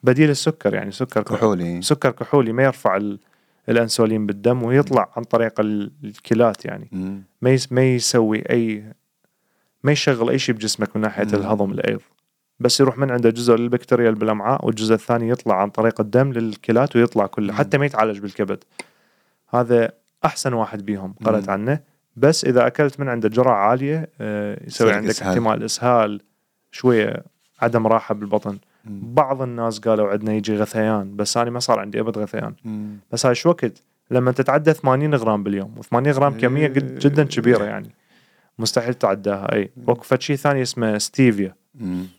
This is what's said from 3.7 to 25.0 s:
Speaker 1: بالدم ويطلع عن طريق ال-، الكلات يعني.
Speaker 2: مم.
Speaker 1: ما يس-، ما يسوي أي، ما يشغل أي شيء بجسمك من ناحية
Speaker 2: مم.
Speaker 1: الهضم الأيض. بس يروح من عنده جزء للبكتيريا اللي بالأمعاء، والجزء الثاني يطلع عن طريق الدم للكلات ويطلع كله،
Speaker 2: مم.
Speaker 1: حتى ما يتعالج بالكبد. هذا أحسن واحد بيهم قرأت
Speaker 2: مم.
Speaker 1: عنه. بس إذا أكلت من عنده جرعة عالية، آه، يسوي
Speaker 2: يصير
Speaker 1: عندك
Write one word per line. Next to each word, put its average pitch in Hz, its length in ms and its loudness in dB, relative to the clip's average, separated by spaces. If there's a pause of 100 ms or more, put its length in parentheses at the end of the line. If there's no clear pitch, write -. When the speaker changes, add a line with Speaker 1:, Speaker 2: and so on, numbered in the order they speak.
Speaker 1:
بالدم 113 360 0
ويطلع 120 540 2
عن 117 80 -8
طريق 113 360 -2
ال-، 104 300 -2 (140)
الكلات 113 600 0
يعني. - 280 -12
Speaker 2:
مم. 95 320 -10 (180)
Speaker 1:
ما 123 80 2
يس-، 131 220 0
ما 131 220 4
يسوي 110 560 0
أي، 113 340 -2 (960)
ما 143 100 4
يشغل 123 380 2
أي 135 80 2
شيء 131 160 0
بجسمك 107 420 -4
من 107 60 -2
ناحية 107 220 -2
Speaker 2:
مم. 107 100 -2
Speaker 1:
الهضم 101 360 0
الأيض. 104 300 -4 (600)
بس 120 200 0
يروح 131 180 4
من 135 120 0
عنده 120 200 2
جزء 120 240 4
للبكتيريا 120 540 2
اللي 110 120 0
بالأمعاء، 107 460 0
والجزء 110 280 2
الثاني 117 340 0
يطلع 107 340 0
عن 101 80 0
طريق 113 300 0
الدم 123 320 2
للكلات 117 640 0
ويطلع 117 300 4
كله، 101 260 -4
Speaker 2:
مم. 104 60 -6
Speaker 1:
حتى 143 200 2
ما 143 80 2
يتعالج 110 320 0
بالكبد. 98 460 -6 (840)
هذا 120 420 2 (320)
أحسن 139 280 -2
واحد 110 320 -4
بيهم 98 300 -6 (100)
قرأت 110 200 0
Speaker 2:
مم. 95 60 -6
Speaker 1:
عنه. 113 300 -2 (360)
بس 143 280 2
إذا 123 220 4
أكلت 139 340 0
من 139 80 -4
عنده 117 200 -2
جرعة 113 400 2
عالية، 143 420 -2 (100)
آه، 104 340 -6
يسوي - 120 -14
Speaker 2:
يصير 113 260 2
Speaker 1:
عندك 104 180 -2